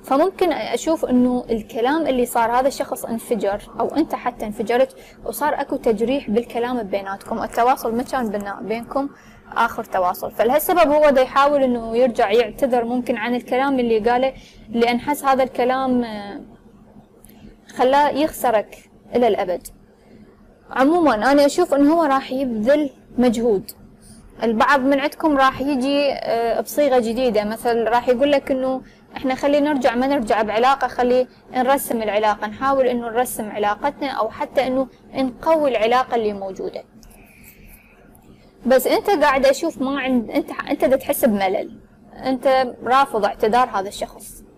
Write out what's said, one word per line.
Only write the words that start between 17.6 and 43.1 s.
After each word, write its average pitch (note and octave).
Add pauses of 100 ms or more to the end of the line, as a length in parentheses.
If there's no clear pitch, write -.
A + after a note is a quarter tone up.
خلاه C#4
يخسرك B3 (260)
إلى A#3+
الأبد. F#3 (1040)
عموما C4+
أنا C#4+
أشوف E4+
إنه C#4+
هو E4+
راح C4+
يبذل C4 (280)
مجهود، A#3 (720)
البعض A#3
من C4+
عندكم D4
راح C4+
يجي، C#4
آه، A#3
بصيغة B3+
جديدة، A3+
مثل A3+
راح A#3+
يقول B3+
لك C#4
إنه C4 (360)
إحنا B3+
خلي C#4+
نرجع، C#4
ما B3
نرجع A3+
بعلاقة، A#3+
خلي B3 (260)
نرسم B3+
العلاقة، G#3
نحاول C4
إنه A#3+
نرسم A3+
علاقتنا، G#3+
أو A3
حتى C#4
إنه C4 (280)
نقوي D4
العلاقة A#3+
اللي G#3+
موجودة. F#3+ (1800)
بس B3
أنت F#4+
قاعد C#4+
أشوف C#4+
ما C4+
عند، B3+
أنت، D4+ (200)
أنت D#4+
دا C4+
تحس C#4
بملل، G3 (460)
أنت C4 (100)
رافض A#3+